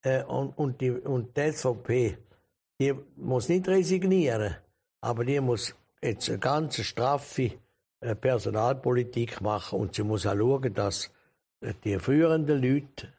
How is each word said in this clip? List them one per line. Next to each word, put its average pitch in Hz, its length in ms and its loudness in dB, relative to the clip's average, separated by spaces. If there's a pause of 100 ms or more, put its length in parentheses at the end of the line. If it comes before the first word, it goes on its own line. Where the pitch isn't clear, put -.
äh, 131 200 2
und, 135 340 -4
und 135 240 -2
die, 127 100 2
und 123 460 -4
die 143 40 0
S 151 200 0
V 127 140 0
P, 120 420 0 (640)
die 139 140 2 (220)
muss 123 340 -2
nicht 180 180 2
resignieren, 175 880 2 (460)
aber 117 240 -2
die 139 140 0
muss 123 360 0 (260)
jetzt - 280 -2
eine 101 100 -2
ganz 143 420 0
straffe, 131 680 0 (500)
äh, 117 140 -2
Personalpolitik 123 1300 0
machen 104 380 -2
und 101 160 -4
sie 107 80 -2
muss 104 240 0
auch 98 100 0
schauen, 127 360 2
dass, 101 360 -2 (520)
äh, - 120 -6 (100)
die 101 160 0
führenden 151 640 2
Leute 139 460 0 (120)